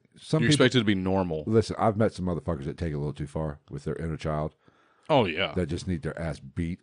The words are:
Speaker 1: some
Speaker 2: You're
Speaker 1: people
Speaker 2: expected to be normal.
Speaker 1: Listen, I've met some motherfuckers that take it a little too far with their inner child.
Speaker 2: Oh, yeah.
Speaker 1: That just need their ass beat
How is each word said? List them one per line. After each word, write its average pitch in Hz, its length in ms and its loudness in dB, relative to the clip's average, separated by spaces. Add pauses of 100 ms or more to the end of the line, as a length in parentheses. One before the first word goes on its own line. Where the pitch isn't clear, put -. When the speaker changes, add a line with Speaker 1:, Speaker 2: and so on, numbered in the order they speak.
(160)
Speaker 1:
some - 260 0
Speaker 2:
You're 120 80 4
Speaker 1:
people 147 140 6
Speaker 2:
expected 127 160 6
to 110 40 2
be 104 100 4
normal. 92 520 0
Speaker 1:
Listen, 110 320 4
I've 101 180 2
met 104 160 2
some 90 140 -4
motherfuckers 82 380 -2
that - 120 -6
take 85 160 -4
it 73 40 -4
a - 20 -4
little 73 140 -4
too 73 140 -8
far 76 340 -6 (100)
with 71 140 -10
their - 120 -4
inner 80 200 -6
child. 76 380 -4 (560)
Speaker 2:
Oh, 135 160 6
yeah. 82 280 -2
Speaker 1:
That 90 120 0
just 85 200 -4
need 87 160 -2
their 78 160 -6
ass 78 220 -6
beat 85 420 -6